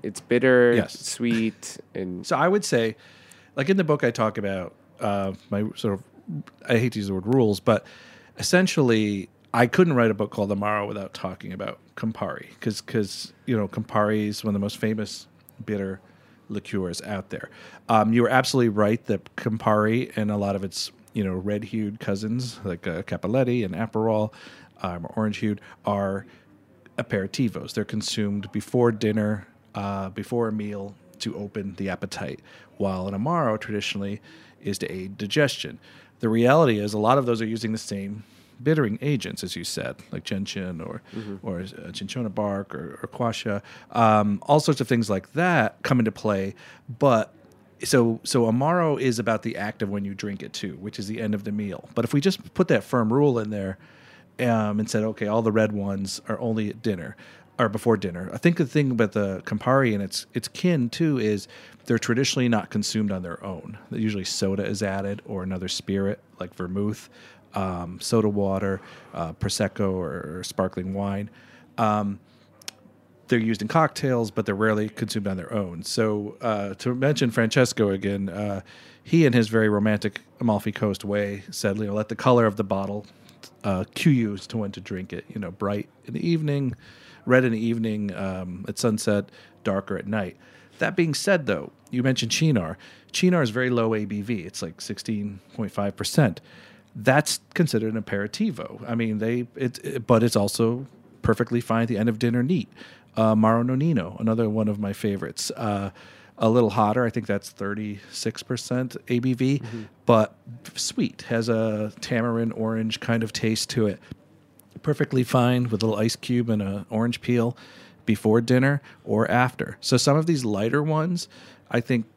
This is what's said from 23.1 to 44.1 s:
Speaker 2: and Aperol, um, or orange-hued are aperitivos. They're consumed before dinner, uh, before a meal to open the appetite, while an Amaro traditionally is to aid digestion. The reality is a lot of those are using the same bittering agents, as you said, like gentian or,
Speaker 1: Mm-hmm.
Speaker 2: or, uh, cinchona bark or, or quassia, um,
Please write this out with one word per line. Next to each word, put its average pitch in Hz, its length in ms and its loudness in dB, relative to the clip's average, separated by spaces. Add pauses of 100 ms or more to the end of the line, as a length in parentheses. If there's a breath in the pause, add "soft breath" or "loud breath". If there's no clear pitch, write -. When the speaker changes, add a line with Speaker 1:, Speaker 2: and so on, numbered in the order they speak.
Speaker 2:
and 92 100 -6
Aperol, 110 580 0 (500 loud breath)
um, 87 240 -6
or - 100 -12
orange-hued 107 440 -2 (260 loud breath)
are 98 400 -2 (720 loud breath)
aperitivos. 98 760 -4
They're 104 100 -2
consumed 101 680 -4
before 120 400 2
dinner, 107 540 0 (280)
uh, 98 360 -6
before 113 380 -4
a 107 40 -2
meal 104 420 -8 (260)
to - 160 -8
open 98 400 -8
the 95 120 -4
appetite, 90 520 -8 (360 loud breath)
while 95 320 -2
an 98 60 -4
Amaro 123 440 0
traditionally 101 600 -6 (420 loud breath)
is 98 160 -4
to - 120 -6
aid 95 260 -10
digestion. 131 600 -2 (420 loud breath)
The 117 80 0
reality 120 500 6
is 104 160 -2
a 107 40 -2
lot 117 200 4
of 127 80 0
those 117 160 0
are 110 40 -2
using 110 260 -4
the 110 60 -4
same 101 460 -8 (380 soft breath)
bittering 131 400 2
agents, 131 400 -2
as 90 140 -8
you 87 80 -8
said, - 320 -6 (160)
like - 120 -8
gentian 95 560 -6
or, - 220 -10 (120 loud breath)
Speaker 1:
Mm-hmm. 104 320 -10
Speaker 2:
or, 90 140 -4
uh, 92 320 -12
cinchona 104 380 -6
bark 101 440 -4
or, 71 280 -10
or - 60 -8
quassia, 110 540 -4 (300 loud breath)
um, 107 500 6